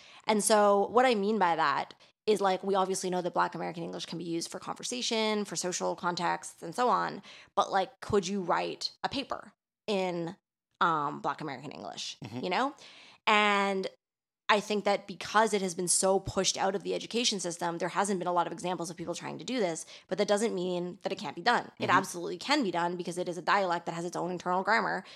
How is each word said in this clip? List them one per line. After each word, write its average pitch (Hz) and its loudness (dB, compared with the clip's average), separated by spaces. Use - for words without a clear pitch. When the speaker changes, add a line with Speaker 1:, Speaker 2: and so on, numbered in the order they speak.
Speaker 1:
And 208 4
so 202 6
what 247 8
I 247 6
mean 208 2
by 175 4
that 147 0
is, 214 4
like, 190 2
we 196 2
obviously 190 2
know 180 0
that 170 -4
Black 175 0
American 170 -6
English 175 -8
can 165 -8
be 175 -8
used 165 -4
for 185 -8
conversation, 214 -2
for 180 -8
social 180 -2
contexts, 170 -4
and 165 -10
so 247 2
on. 175 0
But, - 2
like, 185 0
could 202 2
you 202 -4
write 170 -2
a 196 -2
paper - -8
in, 185 -2
um, 151 0
Black 143 -2
American 143 -8
English, - -12
Speaker 2:
Mm-hmm. 120 -10
Speaker 1:
you 175 -4
know? 247 0
And 202 4
I 214 6
think 202 -2
that 202 0
because 214 2
it 202 2
has 185 -2
been 180 -2
so 190 4
pushed 190 -2
out 190 0
of 175 -4
the 185 -4
education 196 -2
system, 170 -4
there 180 -2
hasn't 196 0
been 175 -2
a 180 0
lot 170 2
of 165 -6
examples 175 -6
of 165 -12
people 170 -6
trying 143 -10
to 156 -12
do 247 -4
this, 170 -2
but 185 -4
that 196 0
doesn't 208 2
mean 180 -4
that - -4
it 190 -10
can't 151 -10
be 175 -12
done. 214 2
It - -2
Speaker 2:
Mm-hmm. 190 4
Speaker 1:
absolutely 180 -2
can 285 2
be 185 0
done 175 0
because 170 -6
it 175 -4
is 170 -6
a 180 -10
dialect 175 2
that 170 -6
has 170 -6
its 170 -6
own 170 -2
internal 180 -2
grammar. 190 0